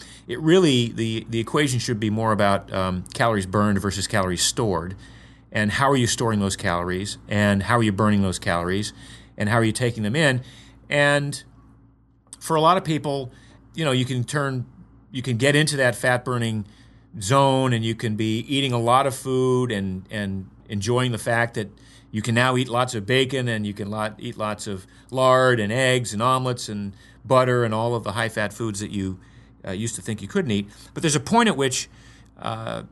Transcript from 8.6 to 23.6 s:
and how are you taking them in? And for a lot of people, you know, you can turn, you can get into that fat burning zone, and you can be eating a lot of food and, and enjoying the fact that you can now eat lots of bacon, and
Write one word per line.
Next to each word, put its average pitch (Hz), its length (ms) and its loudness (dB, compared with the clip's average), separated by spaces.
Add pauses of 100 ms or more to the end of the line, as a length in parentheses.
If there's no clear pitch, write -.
and 104 120 -2
how 120 80 2
are 113 80 4
you 110 80 2
taking 117 300 -2
them 104 120 -2
in? 135 280 2 (460)
And 143 540 2 (960)
for - 180 -2
a 151 40 2
lot 170 160 6
of - 80 -2
people, 139 480 -4 (420)
you 160 100 -4
know, 139 80 2
you 127 120 2
can 127 200 -2
turn, 135 420 -4 (440)
you 131 120 -8
can 123 140 -2
get 139 200 4
into 147 200 2
that 127 200 2
fat 127 280 0
burning 113 420 -2 (540)
zone, 131 520 4
and 113 120 0
you 113 100 -2
can 113 200 -4
be 110 260 0
eating 135 320 -2
a 120 60 0
lot 123 280 4
of 127 100 -2
food 127 560 0
and, 95 380 -4
and 98 380 -6 (200)
enjoying 120 420 0
the 110 80 -4
fact 117 360 0
that 104 140 -6 (440)
you 107 100 -4
can 117 120 -2
now 127 220 4
eat 127 120 0
lots 120 260 -2
of 101 120 -6
bacon, 127 420 2
and 110 180 -2